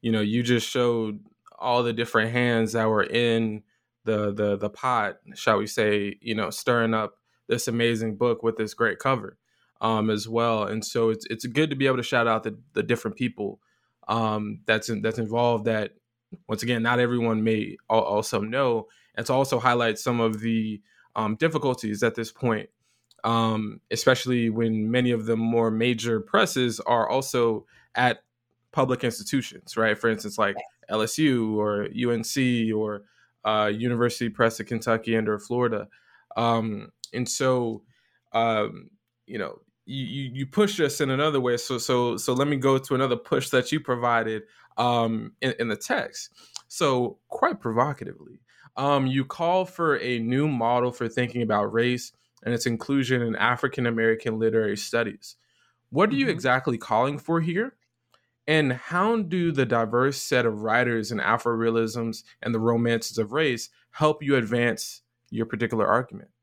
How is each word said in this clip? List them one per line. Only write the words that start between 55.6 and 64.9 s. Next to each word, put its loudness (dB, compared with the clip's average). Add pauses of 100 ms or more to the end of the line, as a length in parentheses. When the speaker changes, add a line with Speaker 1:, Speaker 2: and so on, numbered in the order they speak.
Speaker 1:
What 2
are 0
you 2
Speaker 2:
Mm-hmm. 0
Speaker 1:
exactly 0
calling 0
for 0
here? -2 (720)
And 4
how 0
do 0
the 4
diverse 0
set 2
of -2
writers 0
in -2
Afro-realisms 0 (160)
and -2
the 0
romances 2
of -2
race -2 (220)
help 2
you 2
advance 0 (280)